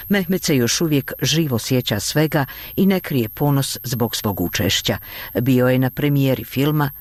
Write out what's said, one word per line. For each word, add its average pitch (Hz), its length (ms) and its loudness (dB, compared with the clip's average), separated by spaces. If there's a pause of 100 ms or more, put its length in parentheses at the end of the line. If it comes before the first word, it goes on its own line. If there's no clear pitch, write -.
Mehmet 190 340 0
se 151 140 2
još 120 240 2
uvijek 151 320 0 (100)
živo 135 360 0
sjeća 120 420 0
svega 147 460 0 (300)
i 196 100 4
ne 190 140 4
krije 123 280 -2
ponos 143 540 0
zbog 117 340 -2
svog 98 240 -4
učešća. 92 560 0 (440)
Bio 123 280 4
je 127 100 4
na 131 120 2
premijeri 139 540 0
filma 143 460 0 (100)